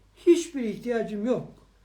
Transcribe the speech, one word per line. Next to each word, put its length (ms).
"Hiçbir 480
ihtiyacım 640
yok, 280